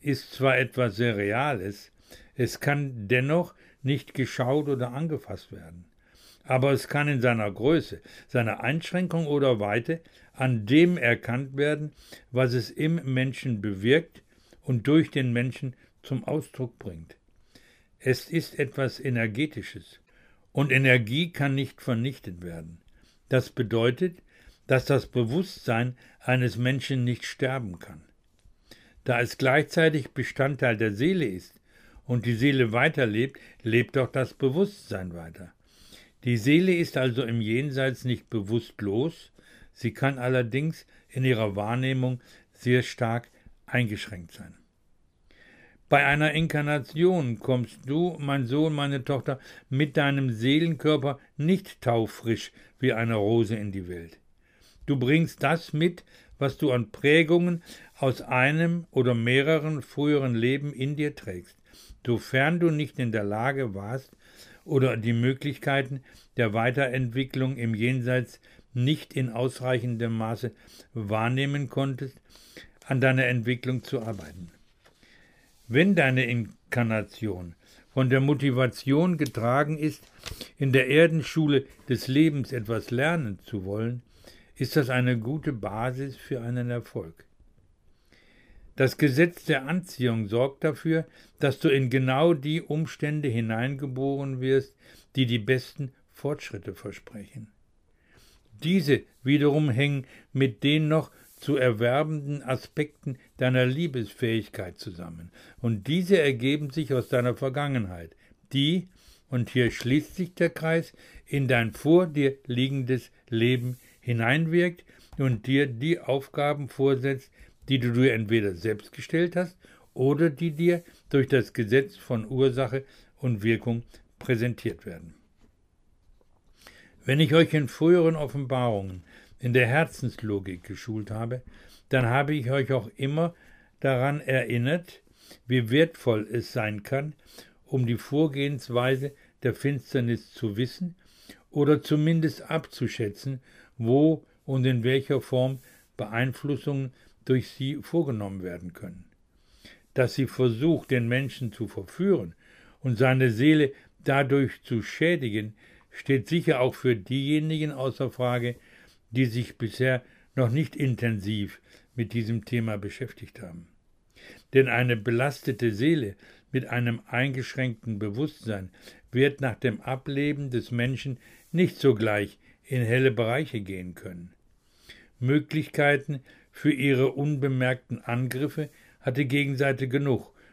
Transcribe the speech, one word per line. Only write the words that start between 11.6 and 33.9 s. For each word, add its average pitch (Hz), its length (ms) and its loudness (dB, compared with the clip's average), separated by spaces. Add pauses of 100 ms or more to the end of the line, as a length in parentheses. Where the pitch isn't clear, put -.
was 123 220 2
es 120 180 -2
im 156 240 0 (100)
Menschen 131 560 -2
bewirkt 107 600 0 (400)
und 123 240 -2
durch 151 240 6
den 131 200 0
Menschen 123 440 -4 (280)
zum - 200 -6
Ausdruck 131 560 -6
bringt. 82 380 -14 (840)
Es - 300 -2
ist - 280 -4
etwas 135 420 -4
Energetisches 113 1000 -4 (520)
und 139 200 2
Energie 131 600 4
kann 143 240 -2
nicht 135 260 -6
vernichtet 101 640 -4
werden. 82 360 -12 (500)
Das 127 200 2
bedeutet, 123 720 0 (460)
dass 131 180 2
das 135 220 2
Bewusstsein 123 880 -2 (240)
eines 123 380 0
Menschen 127 460 -2
nicht 120 220 -2
sterben 127 540 -6
kann. 80 220 -20 (1000)
Da 120 180 2
es 120 160 -2
gleichzeitig 151 720 2
Bestandteil 131 680 -2
der 110 160 0
Seele 156 320 0
ist 90 340 -10 (460)
und 120 200 -2
die 120 100 2
Seele 127 360 2
weiterlebt, 127 680 0 (240)
lebt 117 340 2